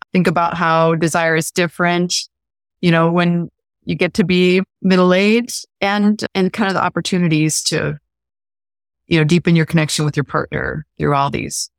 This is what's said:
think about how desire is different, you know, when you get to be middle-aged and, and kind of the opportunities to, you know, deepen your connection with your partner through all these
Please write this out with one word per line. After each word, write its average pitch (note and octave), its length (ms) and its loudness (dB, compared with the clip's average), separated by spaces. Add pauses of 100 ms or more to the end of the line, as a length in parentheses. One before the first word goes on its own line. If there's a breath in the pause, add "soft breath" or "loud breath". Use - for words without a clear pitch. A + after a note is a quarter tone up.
(120)
think F3+ 140 2
about E3+ 300 2
how E3 380 2
desire E3 420 0
is D#3+ 140 -2
different, F3 640 0 (680)
you F3 100 2
know, E3 200 2
when F3 380 0 (360)
you - 120 -6
get F3 180 -2
to G#3 100 0
be F3+ 380 2 (180)
middle-aged F#3+ 880 2 (140)
and, G#3 440 0 (100)
and F#3 180 0
kind G3+ 160 -2
of F#3+ 60 -2
the - 80 0
opportunities E3 800 -2
to, D3+ 340 -6 (1080)
you E3 100 2
know, D#3 60 2
deepen E3+ 320 2
your D#3+ 100 2
connection D#3 380 -2
with D3 120 -2
your C#3+ 80 0
partner - 640 -6 (120)
through D3 160 0
all C#3 160 0
these - 380 -8 (100)